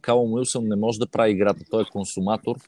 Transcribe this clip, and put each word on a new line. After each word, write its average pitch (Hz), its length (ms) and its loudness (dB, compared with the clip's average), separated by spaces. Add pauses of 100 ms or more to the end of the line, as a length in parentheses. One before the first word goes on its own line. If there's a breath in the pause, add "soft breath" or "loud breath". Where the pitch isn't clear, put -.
Калум 120 320 2
Уилсън 123 340 -2
не 104 80 0
може 110 240 0
да 120 80 0
прави 113 240 2
играта. 98 400 2
Той 110 100 0
е 101 100 -2
консуматор, 101 640 -4 (120)